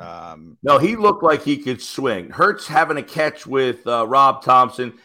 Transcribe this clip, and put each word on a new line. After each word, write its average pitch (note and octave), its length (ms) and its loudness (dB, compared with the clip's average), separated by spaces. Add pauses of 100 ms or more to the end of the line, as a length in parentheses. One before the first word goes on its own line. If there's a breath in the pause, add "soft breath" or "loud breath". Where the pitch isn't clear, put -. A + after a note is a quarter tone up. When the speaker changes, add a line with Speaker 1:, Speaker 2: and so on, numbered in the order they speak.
Speaker 1:
Um, E2 640 -18
Speaker 2:
No, C#3 160 4
he F#3+ 180 0
looked G#3 280 0
like D3+ 180 2
he C#3+ 160 -2
could B2+ 240 -8
swing. A#2+ 480 -6
Hurts - 380 -2
having D#3 280 0
a C3+ 60 -8
catch - 440 -6
with, B2+ 400 -2
uh, A#2 220 0
Rob C3+ 360 4
Thompson. B2+ 500 2 (100)